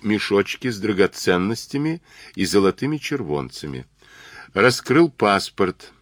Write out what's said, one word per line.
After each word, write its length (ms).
мешочки 640
с 120
драгоценностями 1200
и 100
золотыми 520
червонцами. 920
Раскрыл 540
паспорт 920